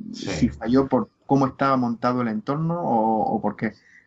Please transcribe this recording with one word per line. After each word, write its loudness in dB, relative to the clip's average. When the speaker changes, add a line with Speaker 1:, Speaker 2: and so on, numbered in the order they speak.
Speaker 1:
Sí. -8
Speaker 2:
si 2
falló 2
por 0
cómo 4
estaba 2
montado 0
el 0
entorno -2
o, 0
o -2
por -4
qué. -4